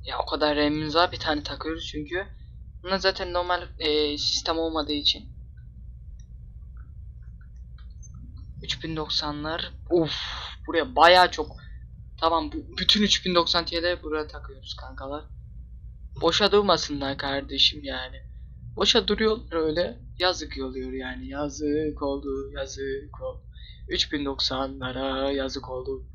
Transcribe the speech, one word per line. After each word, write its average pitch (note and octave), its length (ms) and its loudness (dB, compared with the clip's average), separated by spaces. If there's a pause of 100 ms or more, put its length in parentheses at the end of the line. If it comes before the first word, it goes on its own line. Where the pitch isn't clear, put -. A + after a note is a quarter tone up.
Ya B2+ 160 -4
o - 60 2
kadar D3+ 320 4
ram'imiz D3+ 380 4
var, F3+ 160 8
bir E3+ 80 -6
tane D3+ 240 0
takıyoruz D3+ 440 -6
çünkü. E3 400 -4 (560)
Buna F#3+ 140 2
zaten F#3+ 360 2
normal, F3 340 2 (120)
e, D3+ 380 4
sistem - 400 0
olmadığı D#3+ 360 0
için. - 360 0 (3250)
Üç - 200 -6
bin D#3+ 120 -4
doksanlar. D3+ 760 -2 (180)
Uf, E3 260 4 (520)
buraya D3 280 2
bayağı F3 360 12
çok. - 260 -4 (640)
Tamam, D#3+ 320 4
bu, - 260 -8
bütün G3+ 240 4
üç - 240 4
bin F3+ 100 2
doksan E3+ 300 4
Ti'leri E3+ 380 0
buraya D3+ 240 -4
takıyoruz C3+ 480 -12
kankalar. C3+ 500 -10 (960)
Boşa E3+ 300 6
durmasınlar D3+ 680 4
kardeşim C#3 680 2
yani. B2+ 380 -8 (540)
Boşa G3+ 320 4
duruyorlar G#3+ 480 2
öyle. E3 440 2 (200)
Yazık F3 380 0
oluyor C3 340 -6
yani. B2+ 360 -6
Yazık D3 760 -2
oldu, C#3 500 -2
yazık C3+ 680 -6
oldu. C5 220 -8 (460)
Üç - 220 0
bin C#3+ 140 -2
doksanlara C3+ 1080 -2
yazık C3 380 -4
oldu. C3 460 -6